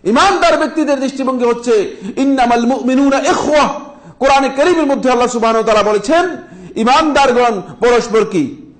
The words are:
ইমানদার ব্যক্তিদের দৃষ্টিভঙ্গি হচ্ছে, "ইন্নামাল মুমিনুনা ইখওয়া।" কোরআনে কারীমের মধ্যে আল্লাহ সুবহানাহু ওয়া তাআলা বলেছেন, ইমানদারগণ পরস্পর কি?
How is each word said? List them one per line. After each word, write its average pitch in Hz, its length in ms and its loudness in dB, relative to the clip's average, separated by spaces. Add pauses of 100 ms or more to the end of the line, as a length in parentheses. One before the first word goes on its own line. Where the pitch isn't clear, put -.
ইমানদার 330 540 2
ব্যক্তিদের 294 420 -2
দৃষ্টিভঙ্গি 262 460 -4
হচ্ছে, 233 500 0 (220)
"ইন্নামাল 247 480 2
মুমিনুনা 262 540 0
ইখওয়া।" 285 600 0 (400)
কোরআনে 269 300 2
কারীমের 311 360 0
মধ্যে 254 260 0
আল্লাহ 240 160 2
সুবহানাহু 226 360 0
ওয়া 220 100 0
তাআলা 208 180 2
বলেছেন, 311 460 0 (380)
ইমানদারগণ 247 880 2 (180)
পরস্পর 220 460 2
কি? - 540 -6